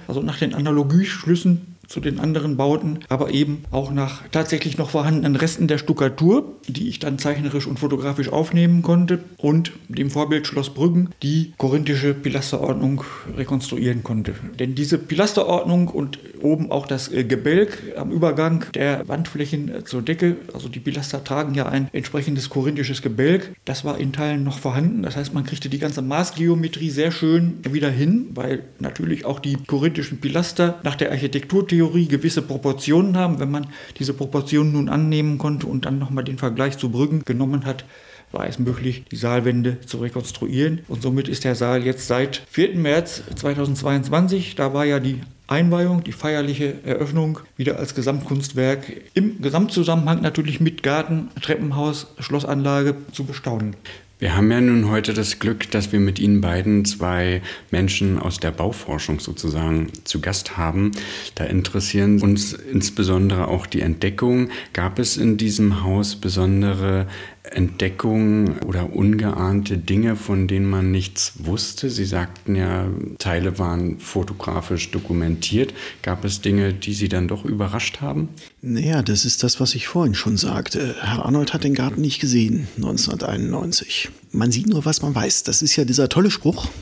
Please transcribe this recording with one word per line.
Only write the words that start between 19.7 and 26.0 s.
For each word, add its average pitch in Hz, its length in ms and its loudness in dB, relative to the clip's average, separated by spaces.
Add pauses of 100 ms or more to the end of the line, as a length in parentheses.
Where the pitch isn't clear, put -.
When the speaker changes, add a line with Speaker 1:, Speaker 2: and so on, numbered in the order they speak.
Speaker 1:
äh, - 120 -10
zur 127 180 -4
Decke, 165 320 2 (180)
also 131 160 -12
die 123 120 -10
Pilaster 139 420 -6
tragen 139 320 -2
ja 139 120 0
ein 135 260 0
entsprechendes 139 580 -4
korinthisches 139 500 -2
Gebälk, 135 520 2 (120)
das 135 200 -6
war 147 140 -4
in 135 140 -2
Teilen 147 300 -2
noch 139 160 -2
vorhanden. 165 460 0
Das - 100 -4
heißt, 143 200 -6
man 143 100 -2
kriegte - 240 -6
die 139 100 -2
ganze 143 240 -2